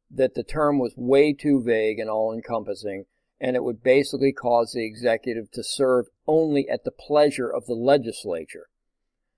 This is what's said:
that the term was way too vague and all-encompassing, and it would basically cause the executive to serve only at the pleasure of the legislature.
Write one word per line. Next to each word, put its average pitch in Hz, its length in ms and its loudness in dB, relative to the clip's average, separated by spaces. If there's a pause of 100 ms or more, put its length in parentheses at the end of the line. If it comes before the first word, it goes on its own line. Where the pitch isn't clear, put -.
(100)
that 127 240 0
the 117 80 -4
term 147 360 0
was 123 180 -2
way 139 360 4
too 143 300 0
vague 110 360 2
and 110 120 -4
all-encompassing, 107 960 -6 (340)
and 127 160 -2
it 127 80 -2
would 113 180 -6
basically 135 500 2
cause 120 400 0
the 120 120 -4
executive 113 680 -4
to 117 120 -10
serve 127 440 0 (180)
only 156 420 2
at 127 160 -6
the - 80 -8
pleasure 147 560 0
of - 180 -6
the 120 80 -4
legislature. 113 920 -2 (680)